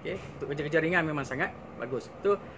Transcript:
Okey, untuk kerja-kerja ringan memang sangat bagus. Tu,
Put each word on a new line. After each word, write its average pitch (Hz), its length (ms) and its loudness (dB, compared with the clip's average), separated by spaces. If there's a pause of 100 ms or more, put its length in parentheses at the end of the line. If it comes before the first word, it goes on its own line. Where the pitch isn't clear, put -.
Okey, 180 160 -4
untuk - 320 -6
kerja-kerja 151 320 4
ringan 170 240 4
memang 151 160 0
sangat 131 320 -2 (240)
bagus. 120 400 -4
Tu, 202 160 6 (220)